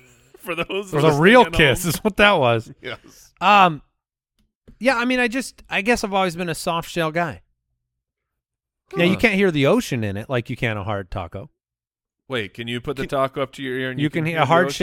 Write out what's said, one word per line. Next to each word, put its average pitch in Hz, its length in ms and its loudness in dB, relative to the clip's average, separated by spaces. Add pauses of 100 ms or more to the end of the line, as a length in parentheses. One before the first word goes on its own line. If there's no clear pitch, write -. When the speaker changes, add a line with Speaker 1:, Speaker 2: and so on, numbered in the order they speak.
(140)
Speaker 1:
<laughs> - 240 -20
for 170 180 -10
those 185 360 -8
Speaker 2:
It 156 40 -2
was 147 80 2
a - 40 6
Speaker 1:
listening 147 140 4
Speaker 2:
real 233 200 8
Speaker 1:
at 233 100 0
Speaker 2:
kiss 147 320 2
Speaker 1:
home. 175 60 -2
Speaker 2:
is - 80 -2
what 208 180 -4
that 208 160 4
was. 120 400 0 (100)
Speaker 3:
Yes. - 580 -16
Speaker 2:
Um, 185 420 4 (960)
yeah, 254 180 0
I 240 100 -2
mean, 254 140 0
I 240 80 0
just, - 420 -8
I 175 100 -4
guess 226 240 0
I've 190 80 -6
always 190 240 0
been 175 120 -6
a 156 60 -4
soft 170 360 -6
shell 160 200 -2
guy. 151 320 -6 (1500)
Now, 170 80 2
you 185 100 4
Speaker 1:
Huh. - 60 -4
Speaker 2:
can't 220 140 2
hear 190 160 4
the 143 160 2
ocean 156 380 0
in 98 120 -4
it 110 140 -10
like 123 200 -4
you 117 60 -8
can 110 200 -4
a 98 80 -8
hard 101 260 -6
taco. 95 400 -12 (800)
Speaker 1:
Wait, 113 260 -6
can 117 140 -12
you 120 120 -6
put 139 160 -8
the 139 80 -6
Speaker 3:
Can 127 60 -10
Speaker 1:
taco 135 320 -2
up 131 100 -8
to 139 100 -16
your 131 160 -6
ear 131 120 -6
and 127 100 -8
Speaker 2:
You 147 40 -2
Speaker 1:
you 147 60 0
Speaker 2:
can 165 140 -6
Speaker 1:
can - 20 -4
Speaker 2:
hear 165 100 -4
Speaker 1:
hear 156 60 2
Speaker 2:
a 127 40 2
Speaker 1:
the - 0 -
Speaker 2:
hard 165 200 4
Speaker 1:
ocean? 139 160 -6